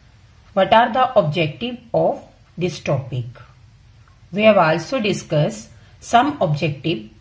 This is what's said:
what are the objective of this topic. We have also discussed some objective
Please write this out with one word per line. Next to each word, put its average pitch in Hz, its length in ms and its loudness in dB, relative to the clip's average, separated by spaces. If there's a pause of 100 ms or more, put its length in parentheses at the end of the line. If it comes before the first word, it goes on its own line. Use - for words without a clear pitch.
(520)
what 190 200 2
are 226 200 6
the 254 260 2
objective 175 600 -2 (140)
of 165 300 0 (340)
this 175 220 -4
topic. 135 460 -4 (1080)
We 202 100 -4
have 214 140 6
also 165 440 0
discussed 180 680 -2 (280)
some 269 420 0
objective 170 680 -4 (100)